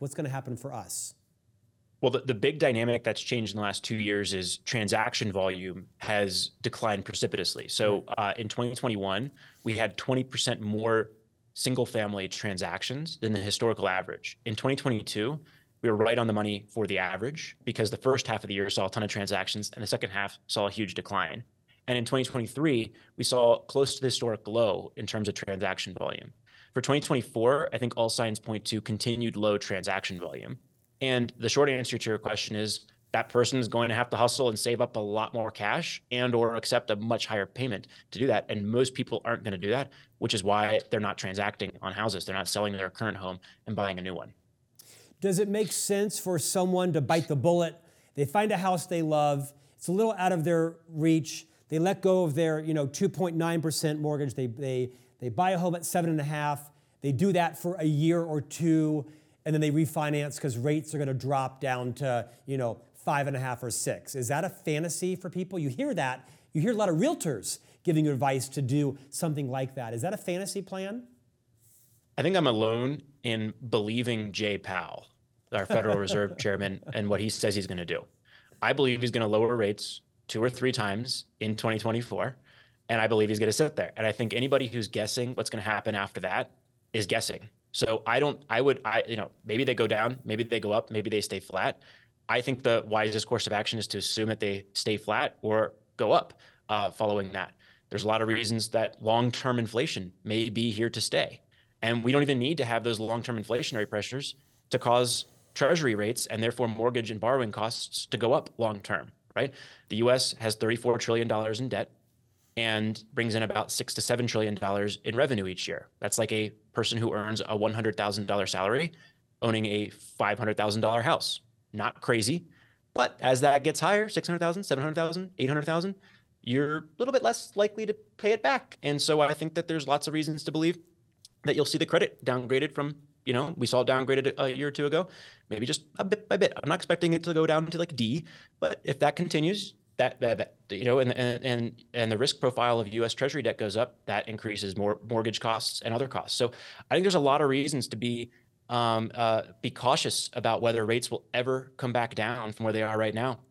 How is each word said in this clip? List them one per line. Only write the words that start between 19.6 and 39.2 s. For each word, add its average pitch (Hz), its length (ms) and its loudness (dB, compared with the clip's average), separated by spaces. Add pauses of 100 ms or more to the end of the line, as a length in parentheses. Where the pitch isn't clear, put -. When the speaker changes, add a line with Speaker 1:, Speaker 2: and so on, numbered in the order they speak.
Speaker 2:
and 117 80 -10
the 101 40 -6
second 120 220 -2
half 98 380 -4
saw 101 220 0
a - 20 -2
huge 101 240 -4
decline. 95 500 -4 (420)
And 123 120 0
in 117 80 -2
twenty 131 180 0
twenty-three, 120 720 -2 (240)
we 120 60 -2
saw 117 340 6
close 139 380 0
to - 40 -12
the 135 60 0
historic 113 420 -2
low 104 480 0
in 110 100 -8
terms 107 220 -2
of 95 60 -2
transaction 95 640 -4
volume. - 340 -6 (400)
For 127 80 0
twenty 143 200 4
twenty-four, 135 720 2
I - 20 -2
think 120 220 0
all 113 100 4
signs 110 320 0
point 107 260 -6
to 107 140 -2
continued 113 560 -2
low 104 220 4
transaction 95 600 -4
volume. 71 380 -10 (460)
And 127 360 2
the 113 100 -2
short 143 220 4
answer 127 260 -2
to 110 140 -2
your 107 80 0
question 107 360 -4
is 104 300 -4 (280)
that 117 180 0
person 123 280 4
is 113 100 0
going 117 200 2
to 110 60 0
have 120 160 0
to 110 80 0
hustle 123 320 4
and 107 80 -4
save 120 240 0
up 120 140 -2
a 110 40 -2
lot 104 320 -2
more 110 180 -4
cash 117 600 -4
and 123 240 2
or 117 220 2
accept 120 340 0
a 104 60 2
much 113 280 -2
higher 101 220 -2
payment 120 400 -6 (240)
to - 80 -10
do 131 80 2
that. 107 240 4
And 104 200 -2
most 123 220 4
people - 320 -4